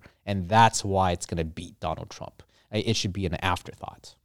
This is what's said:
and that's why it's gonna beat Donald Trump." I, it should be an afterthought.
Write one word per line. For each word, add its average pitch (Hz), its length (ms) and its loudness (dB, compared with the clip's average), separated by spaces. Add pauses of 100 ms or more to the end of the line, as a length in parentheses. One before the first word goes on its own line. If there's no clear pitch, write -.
(260)
and 98 220 -2
that's 110 380 6
why 95 260 2
it's 87 140 -4
gonna 85 180 -2
beat 80 380 -12
Donald - 300 -6
Trump." - 320 -16 (280)
I, 107 60 -2
it 110 180 0
should 98 180 -2
be 95 120 -2
an 80 160 -2
afterthought. - 720 -4 (120)